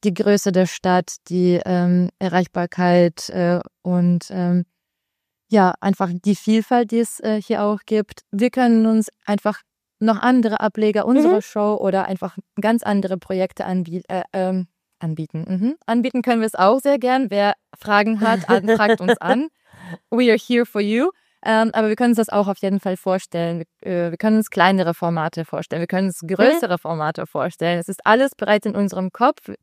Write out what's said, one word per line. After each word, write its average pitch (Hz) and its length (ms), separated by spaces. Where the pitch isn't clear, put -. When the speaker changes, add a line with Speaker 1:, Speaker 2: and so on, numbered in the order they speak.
Speaker 1:
die 202 100
Größe 202 380
der 185 140
Stadt, 180 500
die, 180 360
ähm, 180 440
Erreichbarkeit, 175 1080
äh, 175 280
und, 175 480
ähm, 180 340
ja, 190 300
einfach 190 320
die 180 240
Vielfalt, 226 560
die 233 80
es, - 180
äh, 214 240
hier 208 220
auch 208 200
gibt. - 360
Wir 226 200
können 233 360
uns 220 220
einfach 208 360
noch 214 240
andere 233 380
Ableger 214 440
unserer 302 320
Speaker 2:
Mhm. 208 60
Speaker 1:
Show 208 380
oder 190 260
einfach 190 300
ganz 226 240
andere 196 340
Projekte 185 460
anbie-, 180 420
äh, 185 160
ähm, 185 360
anbieten. 160 480
Mhm. 214 280
Anbieten 240 360
können 233 200
wir 220 40
es 220 80
auch 202 260
sehr 277 200
gern. 254 300
Wer 202 240
Fragen 208 440
hat, 220 280
an-, 190 200
Speaker 2:
<laughs> 226 100
Speaker 1:
fragt 214 220
uns 185 180
an. 240 300
We 240 180
are 220 100
here 240 280
for - 140
you. 226 300
Ähm, 220 280
aber 220 160
wir 214 80
können 240 140
uns 233 80
das 220 100
auch 208 200
auf 196 100
jeden 196 220
Fall 185 160
vorstellen. 170 680
Wir, - 80
äh, 170 40
wir 170 80
können 220 200
uns 214 120
kleinere 185 440
Formate 165 500
vorstellen. 156 360
Wir 170 80
können 190 200
uns - 140
Speaker 2:
Mhm. 165 60
Speaker 1:
größere 208 500
Formate 156 480
vorstellen. 165 520
Es 170 100
ist 190 160
alles 254 320
bereit 208 300
in 208 100
unserem 190 360
Kopf. - 360